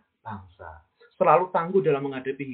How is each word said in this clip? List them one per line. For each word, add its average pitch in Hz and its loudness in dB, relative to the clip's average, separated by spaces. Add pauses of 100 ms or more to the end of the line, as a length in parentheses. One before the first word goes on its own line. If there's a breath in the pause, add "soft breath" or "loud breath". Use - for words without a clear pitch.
(220)
bangsa. 92 -16 (320 soft breath)
Selalu 180 4
tangguh 185 0
dalam 143 2
menghadapi 135 -6 (120)